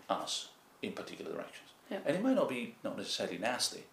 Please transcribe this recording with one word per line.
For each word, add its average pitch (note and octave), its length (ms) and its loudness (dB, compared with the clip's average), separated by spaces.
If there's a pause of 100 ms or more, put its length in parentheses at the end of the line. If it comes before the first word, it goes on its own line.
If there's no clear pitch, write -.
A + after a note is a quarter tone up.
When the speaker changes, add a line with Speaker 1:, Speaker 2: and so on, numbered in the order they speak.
Speaker 1:
us - 400 0 (320)
in F#2+ 120 -4
particular E2+ 380 -8
directions. - 380 -8 (220)
Speaker 2:
Yeah. - 140 -2
Speaker 1:
And D3+ 100 4
it F#3+ 80 2
might C4 120 6
not D#3+ 140 6
be, A#2+ 340 -2
not - 140 -2
necessarily F#2 400 0
nasty, A#2+ 560 0